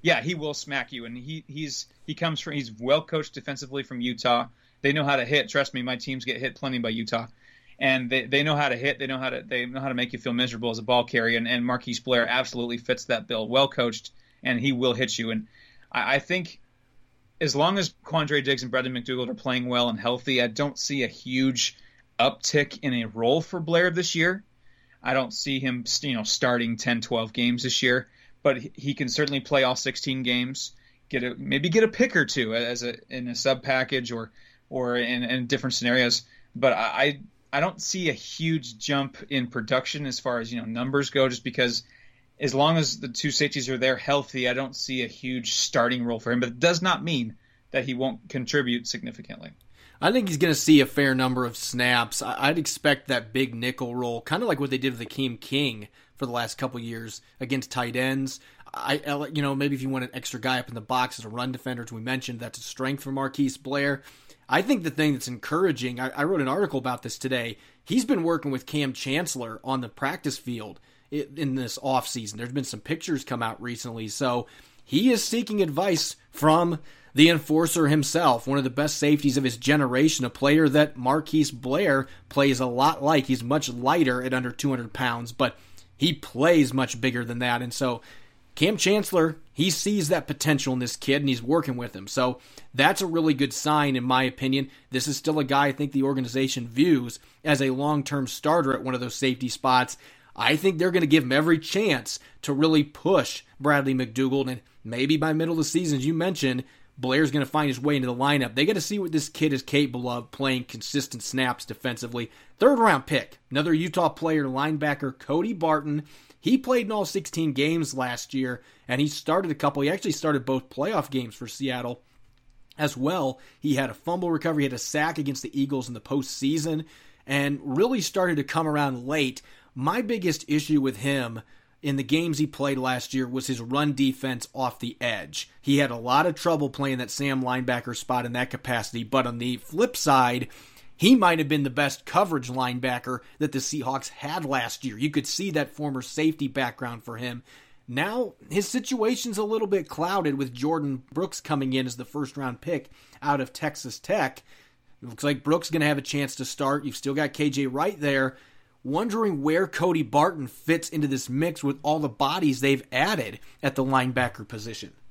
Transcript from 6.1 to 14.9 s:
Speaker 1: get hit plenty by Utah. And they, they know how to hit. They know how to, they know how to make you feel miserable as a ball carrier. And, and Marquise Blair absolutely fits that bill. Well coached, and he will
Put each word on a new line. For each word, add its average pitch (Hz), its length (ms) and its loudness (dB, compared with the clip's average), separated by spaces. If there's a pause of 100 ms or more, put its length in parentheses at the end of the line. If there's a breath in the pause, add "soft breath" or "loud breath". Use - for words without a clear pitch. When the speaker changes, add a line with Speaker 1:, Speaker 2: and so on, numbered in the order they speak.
Speaker 1:
get 123 140 -4
hit 123 160 -6
plenty 131 240 -4
by 117 120 -2
Utah. 113 360 -4 (540 soft breath)
And 131 300 2
they, 131 160 0
they 139 160 2
know 147 140 2
how 143 140 2
to 120 60 -2
hit. 135 220 -2
They 139 80 -6
know 131 120 -4
how 131 120 -4
to, 127 160 -8
they 123 180 -2
know 123 140 -8
how 135 80 -6
to 131 80 -4
make 123 180 -4
you 123 60 -8
feel 120 140 -4
miserable 120 380 -2
as 113 100 -6
a - 20 -10
ball 120 220 4
carrier. 117 340 2
And, 117 80 -2
and 120 180 0
Marquise 120 360 -2
Blair 120 260 2
absolutely 120 500 -2
fits 127 280 -4
that 110 240 -2
bill. 110 180 -2
Well 131 220 4
coached, 117 420 -2 (320 soft breath)
and 123 160 0
he 135 140 2
will 123 220 2